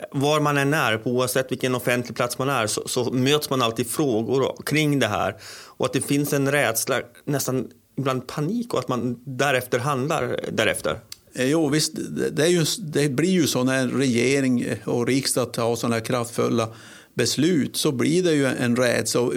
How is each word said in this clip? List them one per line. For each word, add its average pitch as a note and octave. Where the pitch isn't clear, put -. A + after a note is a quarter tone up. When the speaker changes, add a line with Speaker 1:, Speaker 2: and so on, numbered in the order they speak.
Speaker 1:
Var D3
man D3
än C#3
är, B2
på A2+
oavsett B2+
vilken B2+
offentlig B2
plats A#2+
man C3
är, B2+
så, -
så B2+
möts C3+
man B2+
alltid A#2
frågor B2
kring D3
det A#2+
här. F#2+
Och -
att B2+
det C3+
finns C#3+
en C#3
rädsla, B2+
nästan C3
ibland B2+
panik, F#3+
och C#3
att B2+
man B2+
därefter C3
handlar C3
därefter. F#2
Speaker 2:
Eh, B2+
jo, D3+
visst, D3+
det, -
det C#3+
är D#3+
ju, F3
det D3
blir C#3+
ju F3
så B2+
när C3
en B2
regering B2+
och B2+
riksdag B2
tar A#2
såna A#2
här A2+
kraftfulla A#2+
beslut, C3+
så D#3
blir C3+
det E3+
ju C#3
en B2
rädsla. A#2
Och B2